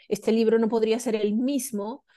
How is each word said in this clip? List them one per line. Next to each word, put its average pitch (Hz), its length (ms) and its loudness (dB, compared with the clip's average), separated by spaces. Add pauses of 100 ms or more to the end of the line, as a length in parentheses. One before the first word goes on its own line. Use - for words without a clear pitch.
Este 214 240 0
libro 226 260 4
no 226 100 2
podría 220 300 0
ser 226 180 -2
el 208 180 0
mismo 240 680 -4 (120)